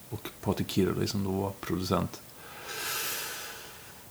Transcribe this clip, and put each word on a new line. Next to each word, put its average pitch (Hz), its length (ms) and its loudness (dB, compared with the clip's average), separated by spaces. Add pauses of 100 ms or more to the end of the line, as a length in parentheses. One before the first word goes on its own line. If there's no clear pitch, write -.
och - 200 -6 (120)
Patrik 98 280 2
Kirli 92 380 6
som 101 160 2
då 98 80 2
var 98 200 2 (100)
producent. 90 600 2 (1900)